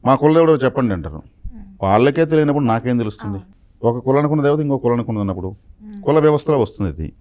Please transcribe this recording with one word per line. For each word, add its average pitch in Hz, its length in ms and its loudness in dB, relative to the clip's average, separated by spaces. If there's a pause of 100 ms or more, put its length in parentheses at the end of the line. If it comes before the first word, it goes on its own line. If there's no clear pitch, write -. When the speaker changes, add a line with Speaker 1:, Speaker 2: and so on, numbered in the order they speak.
Speaker 1:
"మా 127 100 4
కులదేవుడు 160 380 4
చెప్పండి" 127 420 0
అంటారు. 76 200 -8
Speaker 2:
మ్మ్. - 500 -16 (180)
Speaker 1:
వాళ్ళకే 127 420 4
తెలియనప్పుడు 147 400 0
నాకేం 117 340 -2
తెలుస్తుంది? 104 400 -8
Speaker 2:
అవును. - 580 -6
Speaker 1:
ఒక 123 80 -10
కులానికి 143 280 2
ఉన్న 151 100 0
దేవత 147 180 2
ఇంకో 139 180 -2
కులానికి 120 320 -2
ఉన్నది 107 100 -4
అన్నప్పుడు 95 280 -4
Speaker 2:
మ్మ్. - 540 -18
Speaker 1:
కుల 147 160 2
వ్యవస్థలో 151 400 2
వస్తుంది 101 320 -2
ఇది. 78 300 -10